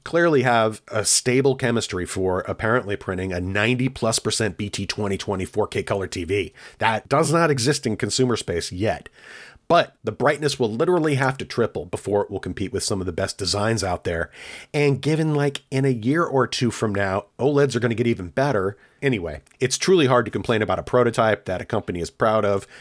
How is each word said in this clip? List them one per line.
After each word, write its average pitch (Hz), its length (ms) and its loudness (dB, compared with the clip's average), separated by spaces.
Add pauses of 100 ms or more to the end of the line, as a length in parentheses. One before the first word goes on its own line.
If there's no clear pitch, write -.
clearly 165 380 2
have 113 460 2
a 104 160 -2
stable 131 520 2
chemistry 113 500 -2
for 92 340 -2
apparently 104 560 -2
printing 92 360 -4
a 87 80 -4
ninety 110 480 2
plus 113 300 -2
percent 107 380 -2
B 104 140 -6
T 98 160 -6
twenty 101 320 -4
twenty 92 260 -4
four 104 220 -2
K 104 160 -2
color 98 240 -2
T 90 180 -6
V. 92 280 -2 (260)
That 110 300 0
does 147 240 2
not 165 180 4
exist 139 360 0
in 107 100 0
consumer 120 400 0
space - 360 -4
yet. 92 360 -2 (600)
But 165 360 4
the 110 80 -4
brightness 147 480 0
will 113 100 2
literally 156 460 2
have 131 220 0
to 95 60 -8
triple 104 420 -2
before 101 360 -2
it - 80 -8
will 98 80 -6
compete 92 340 -6
with 95 120 -2
some 127 160 -2
of 95 60 -6
the 90 60 -4
best 95 240 -4
designs 104 460 0
out 87 220 -2
there. 85 260 -4 (420)
And 143 300 2
given, 156 320 0
like, 143 280 0 (100)
in 135 120 0
a 139 60 2
year 127 320 0
or 135 240 2
two 120 240 0
from 107 240 -2
now, 98 300 0 (160)
oleds 139 340 2
are 110 60 -2
gonna 117 160 0
get 120 100 0
even 95 220 -2
better. 104 480 0 (260)
Anyway, 87 400 -2 (160)
it's 127 180 0
truly 175 300 4
hard 123 180 4
to 117 60 -8
complain 107 320 0
about 95 160 0
a - 60 -4
prototype 117 600 2
that 90 140 -4
a - 40 -10
company 98 360 -4
is 82 100 -6
proud 110 340 2
of. 98 220 0 (140)